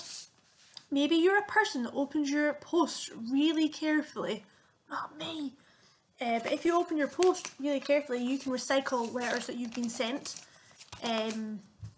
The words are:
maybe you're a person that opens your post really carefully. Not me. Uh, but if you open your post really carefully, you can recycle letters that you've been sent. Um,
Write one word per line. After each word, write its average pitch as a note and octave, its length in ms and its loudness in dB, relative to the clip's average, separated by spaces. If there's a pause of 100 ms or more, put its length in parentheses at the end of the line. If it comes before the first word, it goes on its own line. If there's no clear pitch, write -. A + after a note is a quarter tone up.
(920)
maybe D4 260 4
you're F#4 220 6
a G4+ 80 2
person G4+ 380 2
that - 100 -6
opens C#4+ 360 0
your D4 220 2
post - 580 0 (220)
really D4+ 380 2
carefully. C#4+ 760 -2 (460)
Not - 260 -8
me. D#4 380 -6 (680)
Uh, A#3 200 0
but - 120 -2
if D4+ 140 0
you E4+ 120 6
open E4+ 200 2
your C#4+ 100 2
post - 500 2
really C#4 220 0
carefully, C4+ 420 2
you C4+ 160 0
can C4+ 140 -4
recycle B3+ 600 0
letters A#3+ 320 -2
that A#3+ 100 -6
you've A#3+ 180 -6
been A#3+ 140 -2
sent. A#3+ 560 -4 (580)
Um, A3 580 -4 (380)